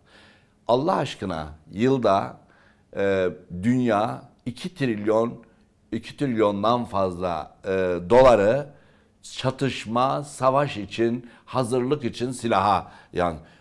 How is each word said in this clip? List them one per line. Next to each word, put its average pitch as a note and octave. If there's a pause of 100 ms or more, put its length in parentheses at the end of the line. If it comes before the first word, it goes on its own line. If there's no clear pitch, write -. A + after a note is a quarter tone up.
(680)
Allah C#3
aşkına F#2+ (240)
yılda, A#2 (600)
e, F#2+ (340)
dünya B2 (240)
iki -
trilyon, A2 (580)
iki -
trilyondan A2
fazla, F2+ (100)
e, G#2 (400)
doları B2 (540)
çatışma, C3
savaş C3+
için, A#2 (160)
hazırlık B2+
için A#2+
silaha, G2+ (220)
yani E2+ (240)